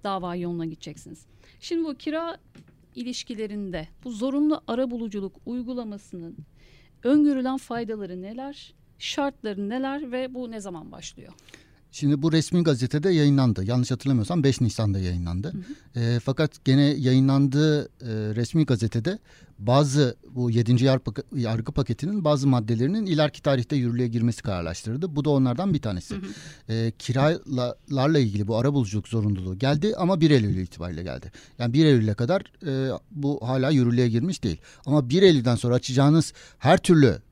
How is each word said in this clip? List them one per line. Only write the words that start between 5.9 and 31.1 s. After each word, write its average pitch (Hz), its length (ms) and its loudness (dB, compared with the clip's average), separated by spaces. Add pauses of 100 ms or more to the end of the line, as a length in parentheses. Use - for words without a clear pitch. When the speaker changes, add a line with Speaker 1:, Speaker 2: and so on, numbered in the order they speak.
Speaker 1:
öngörülen 269 540 2
faydaları 208 640 -8
neler, 254 520 -14 (240)
şartları 214 720 -6
neler 269 420 -6
ve 254 220 -6
bu 247 180 -10
ne 220 100 -12
zaman 185 300 -12
başlıyor? - 420 -18 (580)
Speaker 2:
Şimdi 143 300 0
bu 160 100 2
resmi 160 320 2
gazetede 147 460 0
yayınlandı. 139 540 4
Yanlış 120 280 -2
hatırlamıyorsam 135 520 0
beş 135 180 2
Nisan'da 107 380 0
yayınlandı. 90 540 -4
Speaker 1:
Hı 196 460 -12
hı. - 0 -
Speaker 2:
E, 117 200 0
fakat - 460 -4
gene 131 180 6
yayınlandığı, 139 1040 2
e, - 20 -18 (480)
resmi 139 300 0
gazetede 120 540 -2 (400)
bazı 131 560 2 (140)
bu 123 220 -2
yedinci 117 340 2
yargı, 131 380 0 (120)
yargı 113 360 -4
paketinin 156 520 -4
bazı 147 240 2
maddelerinin 127 580 0
ileriki 151 360 0
tarihte 139 340 0
yürürlüğe 123 320 0
girmesi 117 340 0
kararlaştırıldı. 110 760 -6
Bu 143 100 -2
da 151 40 0
onlardan 139 440 2
bir 143 80 -2
tanesi. 101 340 -6
Speaker 1:
Hı 98 40 -8
hı. - 540 -12
Speaker 2:
E, 113 260 -2
kiralarla 135 1200 0
ilgili 104 280 0
bu 110 100 0
arabuluculuk 117 500 0
zorunluluğu 95 520 -2
geldi 151 380 0
ama 180 240 2
bir 156 100 6
Eylül 104 260 4
itibariyle 87 460 -8
geldi. 67 280 -10 (280)